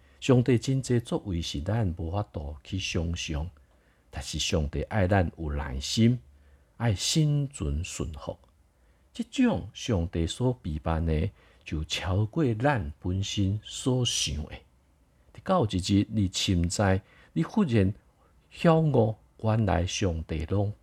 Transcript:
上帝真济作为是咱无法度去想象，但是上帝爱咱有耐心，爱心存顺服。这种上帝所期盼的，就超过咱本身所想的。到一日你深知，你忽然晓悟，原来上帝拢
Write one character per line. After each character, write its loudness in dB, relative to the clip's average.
上 4
帝 4
真 -2
济 2
作 -2
为 -4
是 -6
咱 0
无 -6
法 -2
度 -10
去 -6
想 -2
象， -6
但 -8
是 -8
上 0
帝 -4
爱 0
咱 4
有 -6
耐 -4
心， 2
爱 0
心 0
存 -4
顺 -8
服。 -10
这 -8
种 0
上 0
帝 0
所 -2
期 -4
盼 0
的， 2
就 -4
超 -2
过 -2
咱 0
本 -2
身 -2
所 -2
想 -2
的。 -12
到 2
一 -2
日 4
你 2
深 2
知， 2
你 0
忽 0
然 4
晓 4
悟， 2
原 2
来 2
上 -2
帝 -4
拢 0